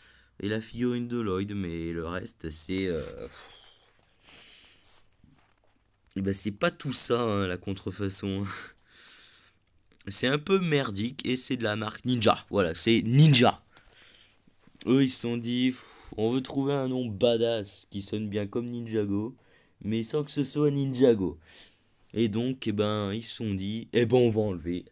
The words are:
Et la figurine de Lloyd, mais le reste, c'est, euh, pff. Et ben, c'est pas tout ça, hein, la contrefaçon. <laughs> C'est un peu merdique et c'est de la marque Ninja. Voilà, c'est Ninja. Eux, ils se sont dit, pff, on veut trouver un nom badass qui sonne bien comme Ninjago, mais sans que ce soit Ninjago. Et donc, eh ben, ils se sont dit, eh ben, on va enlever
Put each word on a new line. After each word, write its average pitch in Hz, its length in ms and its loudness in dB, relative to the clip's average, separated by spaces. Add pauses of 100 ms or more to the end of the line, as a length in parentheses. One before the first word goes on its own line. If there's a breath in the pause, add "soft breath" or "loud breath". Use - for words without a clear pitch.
(400 loud breath)
Et 98 80 -6
la 110 120 -4
figurine 120 480 -4
de 120 100 -6
Lloyd, 101 360 -4
mais 85 380 -6
le 82 140 -8
reste, 85 440 -6
c'est, 95 380 8
euh, 80 120 -4
pff. - 520 -14 (2750 loud breath)
Et 98 60 -4
ben, 98 100 -2
c'est 101 200 2
pas 170 180 -2
tout 147 220 -6
ça, 120 280 4
hein, 101 260 -2
la 90 120 -6
contrefaçon. 98 920 -2
<laughs> - 60 -10 (1500 loud breath)
C'est 127 200 4
un 143 100 0
peu 190 220 0
merdique 131 640 -2
et 127 80 0
c'est 127 220 4
de 117 80 -8
la 104 100 -2
marque 110 300 -8
Ninja. 120 460 0
Voilà, 90 260 0
c'est 110 260 6
Ninja. 123 580 6 (1300 loud breath)
Eux, 131 160 4
ils 131 80 4
se - 120 8
sont 120 140 0
dit, 123 340 0
pff, - 460 -14
on 110 140 0
veut 131 120 -2
trouver 139 320 -4
un 135 120 -4
nom 127 200 -4
badass 113 840 0
qui 101 100 -8
sonne 107 280 -4
bien 101 180 -4
comme 120 240 -6
Ninjago, 110 640 -4 (480 soft breath)
mais 110 220 -4
sans 151 180 0
que 143 80 -8
ce 143 140 -2
soit 147 260 0
Ninjago. 127 680 2 (760 loud breath)
Et 110 140 0
donc, 120 400 -6
eh 107 40 -4
ben, 104 400 -4
ils 117 120 -8
se - 120 2
sont 107 180 -4
dit, 104 380 -8
eh 117 140 2
ben, 120 120 2
on 120 120 4
va 107 120 0
enlever 90 500 -6